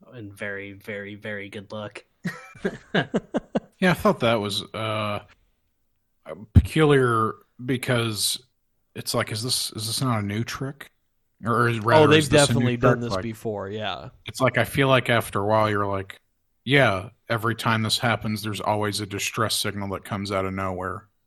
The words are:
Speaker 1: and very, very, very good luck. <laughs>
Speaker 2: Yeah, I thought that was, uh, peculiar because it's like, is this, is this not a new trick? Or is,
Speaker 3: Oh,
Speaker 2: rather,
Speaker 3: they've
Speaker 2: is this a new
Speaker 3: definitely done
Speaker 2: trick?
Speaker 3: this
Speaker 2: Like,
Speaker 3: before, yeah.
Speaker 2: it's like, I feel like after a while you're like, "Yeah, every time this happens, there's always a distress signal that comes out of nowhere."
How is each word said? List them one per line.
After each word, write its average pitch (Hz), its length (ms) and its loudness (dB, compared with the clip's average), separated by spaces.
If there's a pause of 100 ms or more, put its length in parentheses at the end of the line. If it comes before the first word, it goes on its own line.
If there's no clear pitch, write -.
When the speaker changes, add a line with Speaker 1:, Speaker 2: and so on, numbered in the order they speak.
(120)
Speaker 1:
and 104 200 -16
very, 101 400 -10
very, 101 420 -12
very 104 340 -10
good 101 240 -16
luck. 104 320 -12 (200)
<laughs> - 720 -8 (840)
Speaker 2:
Yeah, 185 100 4
I 147 40 4
thought - 260 0
that 117 200 2
was, 101 220 -4 (100)
uh, 107 480 -4 (1300)
peculiar 127 840 4 (320)
because 117 720 -2 (540)
it's - 200 -8
like, 117 180 -2
is 110 100 -6
this, - 300 -4
is 110 160 -8
this 113 120 -4
not 123 200 0
a 101 60 -2
new 104 180 -2
trick? - 460 -10 (540)
Or 117 240 2
is, 117 120 0
Speaker 3:
Oh, - 20 -6
Speaker 2:
rather, 143 240 8
Speaker 3:
they've 151 140 6
Speaker 2:
is 147 80 0
this 143 200 6
a 120 60 -2
new 117 60 2
Speaker 3:
definitely 123 180 2
done 123 140 6
Speaker 2:
trick? 117 100 -2
Speaker 3:
this 117 100 -4
Speaker 2:
Like, 92 100 -2
Speaker 3:
before, 107 460 -6
yeah. 101 400 -6 (180)
Speaker 2:
it's - 140 -10
like, 131 160 2
I 117 80 4
feel 139 240 2
like 127 220 4
after 113 300 0
a 101 60 -2
while 107 220 4
you're 101 180 0
like, 98 340 -6 (440)
"Yeah, 117 460 2 (180)
every 113 260 0
time 110 280 0
this 107 160 0
happens, 107 440 -2
there's 104 180 -6
always 104 400 -2
a 104 60 -6
distress 101 500 -4
signal 101 340 -4
that 92 140 -6
comes 101 280 -6
out 95 140 0
of 95 80 -4
nowhere." 92 540 -6 (180)